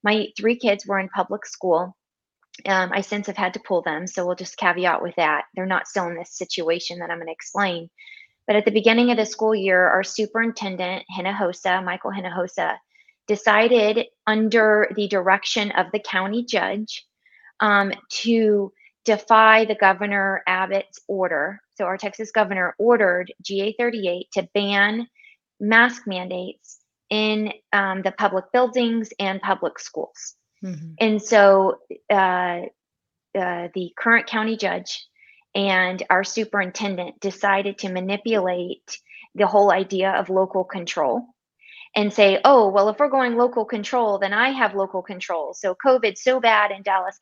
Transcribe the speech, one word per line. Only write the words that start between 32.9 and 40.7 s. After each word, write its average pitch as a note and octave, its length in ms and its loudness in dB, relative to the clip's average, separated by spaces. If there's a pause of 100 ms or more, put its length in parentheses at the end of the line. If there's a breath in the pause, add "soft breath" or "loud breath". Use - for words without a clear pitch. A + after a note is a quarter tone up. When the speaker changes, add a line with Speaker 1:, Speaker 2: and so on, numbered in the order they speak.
Speaker 1:
uh, F3 360 -4
the F3+ 240 -6
current A3+ 300 2
county A3 280 -2
judge F#3 520 -6 (460 soft breath)
and F#3 560 0
our F#3 140 4
superintendent G3 960 -4
decided G3 600 -2
to G3 100 -8
manipulate F#3 1120 -4 (360 loud breath)
the G3 120 2
whole G3+ 240 6
idea F#3+ 400 0
of F#3+ 180 -2
local F#3+ 340 0
control F3 640 -4 (680 loud breath)